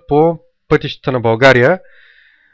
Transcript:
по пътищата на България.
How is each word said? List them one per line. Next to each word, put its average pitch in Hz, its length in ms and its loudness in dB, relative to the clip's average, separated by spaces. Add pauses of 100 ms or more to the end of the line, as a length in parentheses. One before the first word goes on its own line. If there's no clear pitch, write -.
по 160 300 0 (300)
пътищата 147 440 -4
на 127 80 -4
България. 123 600 2 (760)